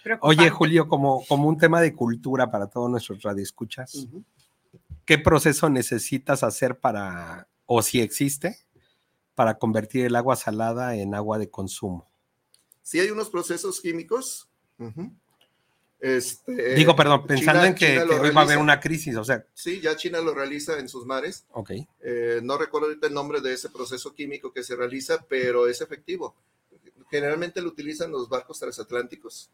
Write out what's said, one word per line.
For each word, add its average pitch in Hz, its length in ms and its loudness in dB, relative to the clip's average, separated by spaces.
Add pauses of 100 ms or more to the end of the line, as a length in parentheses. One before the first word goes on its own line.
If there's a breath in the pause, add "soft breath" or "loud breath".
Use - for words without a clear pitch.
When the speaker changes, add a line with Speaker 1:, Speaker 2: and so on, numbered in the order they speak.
Speaker 1:
preocupante. 165 400 4
Speaker 2:
Oye, 165 80 8
Julio, 160 380 4
como, 139 400 2
como 147 200 4
un 156 120 2
tema 165 220 6
de 160 120 4
cultura 123 560 0
para 104 180 -2
todos 120 220 -4
nuestros 110 320 -4
radioescuchas, 104 720 -8
Speaker 3:
Ujú. 139 300 -14 (800)
Speaker 2:
¿qué 156 140 6
proceso 156 500 4
necesitas 131 720 0
hacer 123 380 -2
para, 90 680 -6 (200)
o 117 160 4
si 123 180 2
existe, 139 560 -2 (800)
para 113 240 2
convertir 110 460 0
el 120 100 2
agua 123 200 2
salada 117 600 -4
en 101 180 -4
agua 104 240 -4
de 107 140 -6
consumo? 95 580 -10 (720)
Speaker 3:
Sí - 180 -4
hay 196 120 2
unos 220 180 -6
procesos 175 520 -6
químicos. 170 640 -6 (320)
Ujú. 127 320 -12 (880)
Este, 131 760 -2
Speaker 2:
Digo, 156 200 8
perdón, 143 300 4
pensando 156 360 4
Speaker 3:
China, 185 80 6
Speaker 2:
en 185 60 0
que, 185 120 2
Speaker 3:
China 139 180 4
lo 135 160 2
Speaker 2:
que 147 60 4
hoy 151 40 4
va 156 100 6
a - 20 8
haber 143 40 4 (100)
Speaker 3:
realiza. - 20 4
Speaker 2:
una 147 200 6
crisis, 156 360 -4
o 110 80 -2
sea. 117 200 0 (100)
Speaker 3:
Sí, 180 280 -8
ya 156 140 -2
China 170 240 -6
lo 160 160 -2
realiza 143 420 -6
en 131 120 -8
sus 123 160 -14
mares. 135 460 -8
Speaker 2:
Ok. 110 200 -10 (300)
Speaker 3:
Eh, 117 420 -4
no 135 140 -2
recuerdo 151 300 -2
ahorita 151 200 -4
el 143 60 -2
nombre 143 280 -4
de 127 120 -4
ese - 160 -10
proceso 127 440 -12
químico 143 400 -12
que 123 80 -8
se 123 140 -10
realiza, 131 520 -4
pero 123 400 2
es 123 140 -2
efectivo. 160 540 -10 (760)
Generalmente 156 520 -2
lo 175 80 -4
utilizan 156 420 -10
los 127 180 -6
barcos 123 300 -6
transatlánticos. 120 960 -10